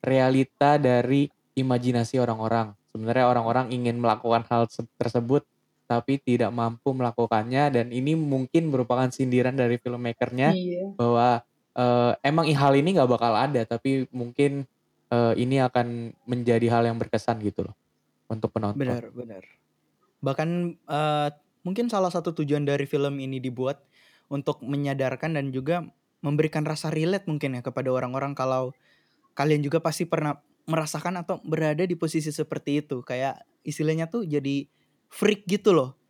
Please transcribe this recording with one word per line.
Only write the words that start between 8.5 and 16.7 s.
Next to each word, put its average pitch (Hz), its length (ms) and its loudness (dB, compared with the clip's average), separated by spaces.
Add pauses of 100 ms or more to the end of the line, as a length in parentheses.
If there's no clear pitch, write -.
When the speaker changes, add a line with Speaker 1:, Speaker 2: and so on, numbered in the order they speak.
Speaker 1:
merupakan 127 400 0
sindiran 127 480 2
dari 123 220 2
filmmakernya 120 760 -2
Speaker 2:
Iya. 180 320 -2 (100)
Speaker 1:
bahwa, 120 460 2 (340)
eh, 120 380 2 (100)
emang 151 280 2
hal 139 260 4
ini 147 180 4
nggak 139 160 4
bakal 117 240 2
ada, 123 300 0
tapi 131 460 -2
mungkin, 135 580 -2 (400)
eh, 120 300 2
ini 127 200 0
akan 123 300 2 (380)
menjadi 117 440 2
hal 117 160 4